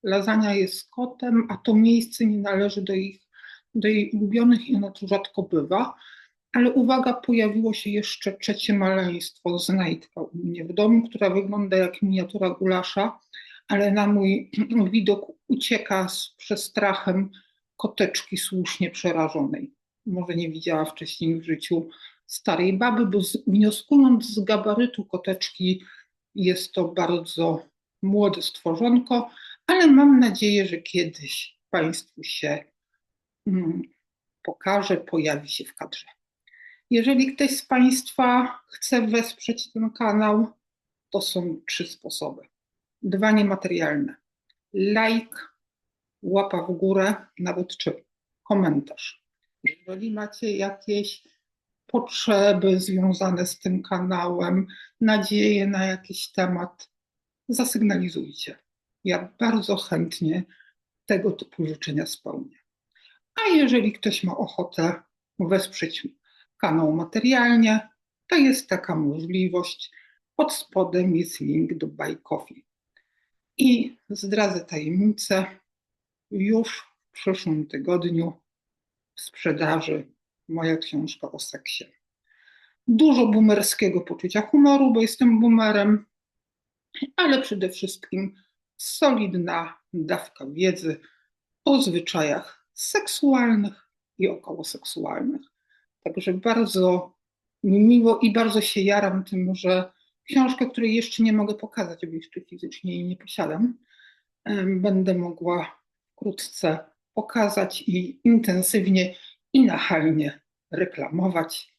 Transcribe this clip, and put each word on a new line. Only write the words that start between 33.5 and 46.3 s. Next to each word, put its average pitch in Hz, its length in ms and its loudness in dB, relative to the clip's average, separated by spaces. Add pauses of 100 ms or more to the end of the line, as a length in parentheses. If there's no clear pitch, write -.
pokaże, 196 540 -2
pojawi 151 520 -4
się - 160 -10
w - 100 -20
kadrze. - 320 -14 (840)
Jeżeli 262 440 2
ktoś 277 220 -2
z - 100 -10
państwa 254 1040 2
chce - 380 -2
wesprzeć 233 640 -4
ten 220 180 -2
kanał, 214 640 0 (580)
to 202 100 -2
są 175 460 -6
trzy - 200 -8
sposoby. - 560 -12 (600)
Dwa 196 280 0
niematerialne. 190 840 0 (560)
Like, 220 640 0 (840)
łapa 190 400 -2